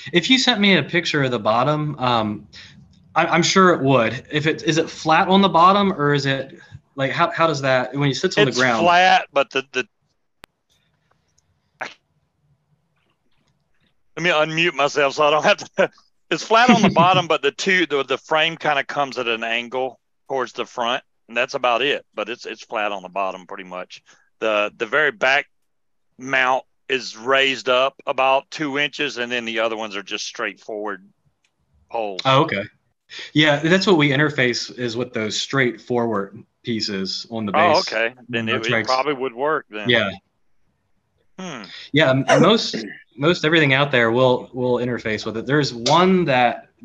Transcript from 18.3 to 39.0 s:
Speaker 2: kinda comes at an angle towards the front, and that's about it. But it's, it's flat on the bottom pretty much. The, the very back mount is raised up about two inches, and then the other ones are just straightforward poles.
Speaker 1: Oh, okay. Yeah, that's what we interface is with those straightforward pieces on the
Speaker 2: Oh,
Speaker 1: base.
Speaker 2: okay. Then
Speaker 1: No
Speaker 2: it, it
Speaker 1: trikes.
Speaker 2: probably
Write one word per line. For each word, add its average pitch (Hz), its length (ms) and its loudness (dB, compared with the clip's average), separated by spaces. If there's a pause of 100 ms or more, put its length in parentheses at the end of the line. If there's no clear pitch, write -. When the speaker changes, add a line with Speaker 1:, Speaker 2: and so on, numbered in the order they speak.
Speaker 2:
kinda 147 280 -2
comes 135 340 -6
at 120 100 -4
an 113 160 -4
angle 120 560 -6 (280)
towards 127 260 -6
the 120 100 -8
front, 123 380 -4 (260)
and 117 80 -12
that's 127 160 -4
about 123 300 0
it. 131 320 -4
But 104 160 -8
it's, - 160 -12
it's 110 180 -14
flat 107 260 -6
on 98 120 -8
the 90 80 -16
bottom 92 360 -6
pretty 98 180 -16
much. 90 380 -14 (360)
The, 107 360 -2
the 117 120 -8
very 139 260 0
back 131 340 0 (680)
mount 131 480 -2 (240)
is 110 300 -6
raised 131 500 0
up 131 380 0
about 135 440 0
two 143 280 -6
inches, 143 400 -4
and 120 120 -6
then 120 140 -4
the 113 140 -6
other 113 180 -2
ones 107 180 -8
are 98 80 -8
just 101 220 -10
straightforward 104 840 -10 (840)
poles. 104 340 -6
Speaker 1:
Oh, 135 200 4
okay. 98 200 -4 (720)
Yeah, 147 240 4
that's 165 280 0
what 190 120 4
we 143 100 4
interface 135 720 -2
is 120 180 -6
with 123 160 -6
those 107 260 -6
straightforward 117 1040 -4 (200)
pieces 104 680 -6
on 113 140 -6
the 98 100 -6
Speaker 2:
Oh, 160 200 2
Speaker 1:
base. 185 180 -2
Speaker 2:
okay. 113 220 -4 (160)
Then 117 160 -4
Speaker 1:
No 113 100 -2
Speaker 2:
it, 113 100 -6
it 120 40 -2
Speaker 1:
trikes. 113 180 -2
Speaker 2:
probably 131 240 0